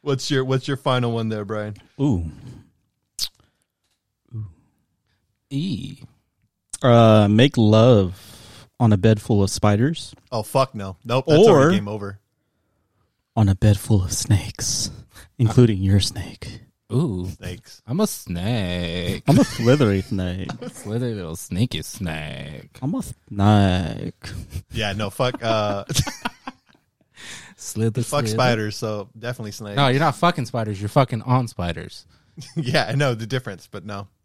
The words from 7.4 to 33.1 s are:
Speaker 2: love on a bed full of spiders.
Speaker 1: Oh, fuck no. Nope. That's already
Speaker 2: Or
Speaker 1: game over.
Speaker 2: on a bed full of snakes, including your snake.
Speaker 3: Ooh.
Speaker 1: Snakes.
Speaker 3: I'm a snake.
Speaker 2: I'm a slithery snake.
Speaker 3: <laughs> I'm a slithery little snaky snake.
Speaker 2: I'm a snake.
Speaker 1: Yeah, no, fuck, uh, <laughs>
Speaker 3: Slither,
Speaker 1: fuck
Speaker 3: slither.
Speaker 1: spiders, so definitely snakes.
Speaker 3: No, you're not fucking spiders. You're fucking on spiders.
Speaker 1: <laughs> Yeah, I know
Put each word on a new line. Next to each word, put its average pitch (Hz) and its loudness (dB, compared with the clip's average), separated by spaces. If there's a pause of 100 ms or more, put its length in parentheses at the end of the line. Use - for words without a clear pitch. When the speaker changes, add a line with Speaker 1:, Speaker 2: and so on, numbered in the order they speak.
Speaker 2:
love 110 2 (100)
on 113 4
a 101 4
bed 107 4
full 104 2
of 98 2
spiders. 110 0 (160)
Speaker 1:
Oh, 113 -4
fuck - 0
no. 98 -10
Nope. 123 0
That's 165 8
already 165 6
Speaker 2:
Or - 0
Speaker 1:
game - -6
over. 101 -10 (1120)
Speaker 2:
on 107 2
a 98 4
bed 104 4
full 101 2
of 85 -4
snakes, - -4 (480)
including 113 4
your 98 4
snake. - -8 (320)
Speaker 3:
Ooh. 113 -2
Speaker 1:
Snakes. 90 -14
Speaker 3:
I'm 131 -6
a 214 0
snake. 90 -6
Speaker 2:
I'm 165 4
a 277 4
slithery 113 2
snake. 92 -6
Speaker 3:
<laughs> - -16
I'm 247 -12
a - -12
slithery 117 -8
little 85 -10
snaky 90 -4
snake. 73 -12
Speaker 2:
I'm 165 -6
a 254 -6
snake. 98 0 (460)
Speaker 1:
Yeah, 104 -4
no, 101 -6
fuck, 127 -4
uh, 104 -2
<laughs> - -6 (1700)
Speaker 3:
Slither, 110 -4
Speaker 1:
fuck 131 -2
Speaker 3:
slither. 113 -2
Speaker 1:
spiders, 110 0
so 104 -8 (100)
definitely 117 -10
snakes. 104 -12
Speaker 3:
No, 139 2
you're 131 0
not 151 0
fucking 156 -2
spiders. 107 -6
You're 104 -6
fucking 123 0
on 127 0
spiders. - -10 (240)
Speaker 1:
<laughs> - -16
Yeah, 131 0
I 120 -6
know 139 0